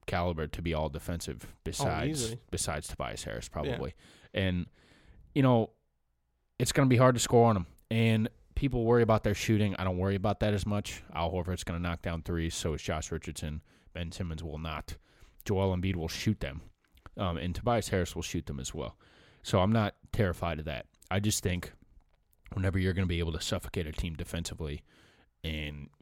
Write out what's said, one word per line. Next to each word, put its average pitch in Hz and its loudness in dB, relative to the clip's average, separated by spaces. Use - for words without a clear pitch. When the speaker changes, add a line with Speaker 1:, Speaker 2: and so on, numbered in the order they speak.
Speaker 1:
caliber 87 0
to - -8
be 82 0
all 78 0
defensive 73 -8
besides, 78 -2
Speaker 2:
Oh, 117 -2
easily. 113 -6
Speaker 1:
besides 78 -4
Tobias - -8
Harris, 55 -8
Speaker 2:
Yeah. - -16
Speaker 1:
probably. - -4
And, 92 0
you 147 4
know, 123 4
it's - 0
gonna 139 4
be 123 8
hard 127 8
to 117 -2
score 117 8
on 107 4
him. 85 -2
And 113 4
people 131 0
worry 120 6
about 110 6
their 107 2
shooting. 104 4
I - -2
don't 92 0
worry 95 2
about 98 0
that 107 2
as 98 0
much. 104 -4
Al 82 -2
Horford's 92 -2
gonna 85 -4
knock 85 -2
down 85 -4
threes, 82 -2
so - -2
is 71 -6
Josh 80 -4
Richardson. 76 -6
Ben 85 -8
Simmons 85 -6
will 76 -8
not. 76 -8
Joel 95 2
Embiid 92 0
will 82 -4
shoot - 0
them. 69 -6
Um, 90 -2
and 87 -4
Tobias 117 0
Harris 90 0
will 87 -4
shoot - -6
them 69 -8
as 65 -8
well. 62 -8
So - 2
I'm 95 4
not 110 2
terrified 85 0
of 76 -8
that. 71 -8
I 92 0
just 104 0
think 90 -4
whenever 95 0
you're 92 2
gonna 92 0
be 85 0
able 82 0
to 78 -6
suffocate - -4
a 76 -6
team 85 -4
defensively 82 -6
and 76 -8